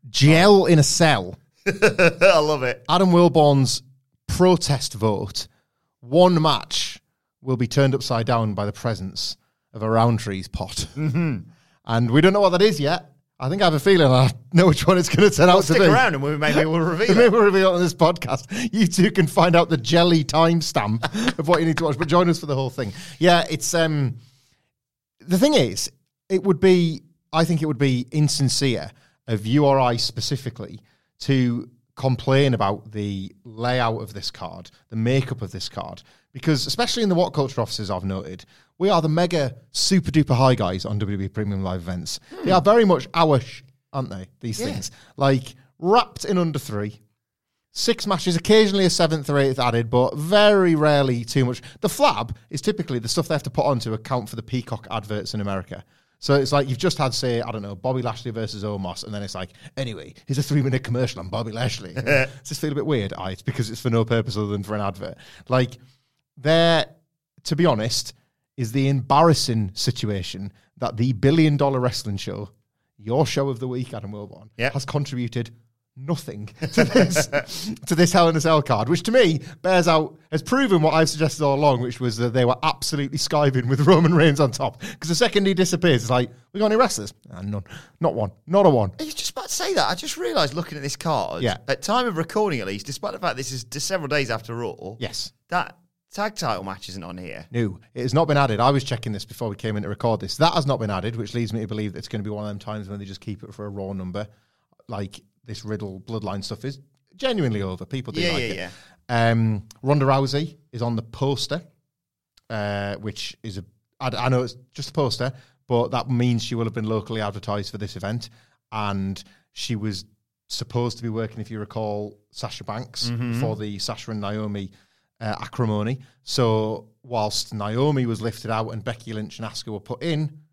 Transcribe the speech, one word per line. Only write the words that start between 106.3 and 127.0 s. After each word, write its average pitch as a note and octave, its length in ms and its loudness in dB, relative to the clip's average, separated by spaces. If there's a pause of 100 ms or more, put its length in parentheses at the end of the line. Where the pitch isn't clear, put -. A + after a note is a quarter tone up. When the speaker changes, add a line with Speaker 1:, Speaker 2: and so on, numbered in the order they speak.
Speaker 1:
stuff - 220 -12
is C#3 160 -10 (340)
genuinely E3+ 480 -2
over. F#2 240 -8
People B2 260 -10
do - 80 -6
Speaker 2:
Yeah, E3+ 120 -2
Speaker 1:
like C#3+ 80 -2
Speaker 2:
yeah, A#2+ 80 -4
Speaker 1:
it. G2 80 -6 (520)
Speaker 2:
yeah. A#2 220 4
Speaker 1:
Um, A2 320 0 (180)
Ronda C#3 240 2
Rousey C#3 520 0 (160)
is A#2+ 100 -6
on A#2 140 -2
the A2 60 -4
poster, C#3 600 -6 (880)
uh, G2+ 460 -4
which - 480 -10
is G2 140 -10
a, F2+ 60 -12 (360)
I, B2+ 80 -4 (180)
I - 20 2
know B2+ 140 2
it's A#2+ 140 -8 (180)
just C#3+ 140 -12
a - 40 -18
poster, C3+ 400 -2 (360)
but B2 240 0
that B2+ 180 -4
means A#2+ 320 0
she A#2 140 -6
will A2+ 80 -4
have A2 100 -6
been G#2+ 140 -6
locally A2 320 -4
advertised G#2 500 -6
for G#2 80 -14
this G2 160 -10
event. G#2+ 340 -8 (440)
And G2 500 -4 (300)
she - 240 -6
was G2+ 280 -6 (440)
supposed A#2+ 480 -6
to A#2+ 80 -12
be A2+ 60 -4
working, A2+ 300 -8
if G2+ 80 -10
you A2 120 -12
recall, G#2 580 -8 (140)
Sasha - 320 -12
Banks A#2+ 460 -8
Speaker 2:
Mm-hmm. A#2 300 -6
Speaker 1:
for A2+ 140 -2
the G#2 240 -10
Sasha - 320 -10
and G#2+ 100 -6
Naomi, G2+ 520 -6 (480)
uh, G#2+ 200 -6
acrimony. A2+ 600 -4 (240)
So A2 640 -2 (160)